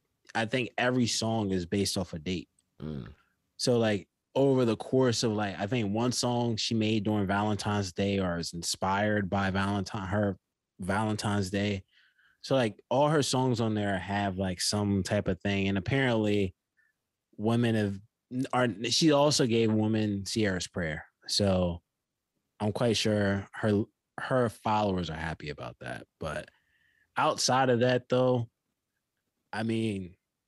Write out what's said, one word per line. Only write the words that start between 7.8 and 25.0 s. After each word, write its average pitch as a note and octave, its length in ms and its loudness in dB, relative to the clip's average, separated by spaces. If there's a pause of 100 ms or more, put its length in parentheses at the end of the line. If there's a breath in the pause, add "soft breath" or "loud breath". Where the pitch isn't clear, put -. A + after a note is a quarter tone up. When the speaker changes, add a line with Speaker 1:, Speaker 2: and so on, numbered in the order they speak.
Speaker 1:
Day G2 260 0
or F2 200 -2
is E2 140 -8
inspired G2 760 -2
by G2 220 0
Valentine, G2 560 -2
her G2+ 300 0 (420)
Valentine's G2+ 720 -2
Day. G2+ 320 -2 (580 soft breath)
So, - 140 0
like, A#2 340 0
all C#3 200 2
her D3+ 120 2
songs B2+ 400 0
on A2 140 0
there G2+ 240 0
have, G2 400 -2
like, F#2 200 -2
some G2+ 440 0
type G#2 240 0
of F#2+ 140 -2
thing. G2 260 -2
And G2 100 0
apparently G#2+ 760 0 (840)
women A#2 380 2
have, G#2+ 800 -4
are, B2 140 2 (220)
she D#3 220 4
also C#3+ 340 4
gave A2+ 260 2
women G#2+ 540 0
Sierra's F#2+ 420 -2
Prayer. D#2+ 380 -6 (220)
So F#2 540 0 (760)
I'm G#2+ 120 0
quite A#2 260 2
sure G2+ 560 0
her, G#2+ 300 2 (360)
her B2+ 300 0
followers G2+ 640 -2